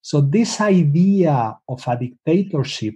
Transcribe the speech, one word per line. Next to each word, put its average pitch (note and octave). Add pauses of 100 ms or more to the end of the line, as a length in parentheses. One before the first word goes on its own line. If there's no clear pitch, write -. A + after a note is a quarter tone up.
So C#3+
this G3+
idea E3+ (100)
of C3
a B2
dictatorship C#3